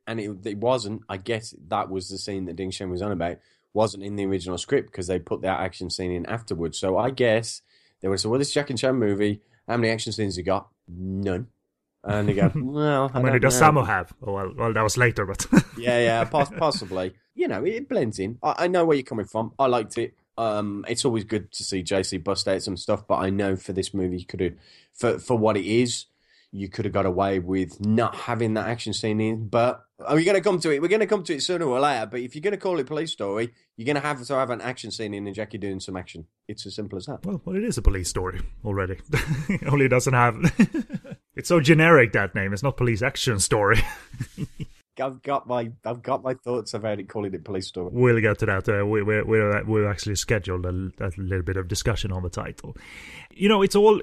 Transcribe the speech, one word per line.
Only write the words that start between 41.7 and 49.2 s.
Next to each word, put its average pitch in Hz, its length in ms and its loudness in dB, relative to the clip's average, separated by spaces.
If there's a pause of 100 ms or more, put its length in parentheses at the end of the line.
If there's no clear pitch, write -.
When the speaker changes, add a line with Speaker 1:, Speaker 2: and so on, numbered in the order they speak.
Speaker 2:
that 101 220 0
name. 98 180 -2
It's 101 80 -4
not 135 160 0
Police 117 240 0
Action 123 380 0
Story. 104 400 6 (580)
<laughs> - 640 -10
Speaker 1:
I've 131 220 -6
got 139 240 -2
my, 120 240 -2 (120)
I've 117 200 -6
got 127 200 -2
my 131 120 -2
thoughts 123 400 -4
about 104 240 -2
it, 98 100 -12
calling 104 240 -4
it 82 100 -8
Police 95 240 -6
Story. 90 240 -8
Speaker 2:
We'll 120 300 4
get 107 180 2
to 113 60 -2
that. 98 240 0
Uh, 101 160 2
we, 107 160 0
we, 107 220 2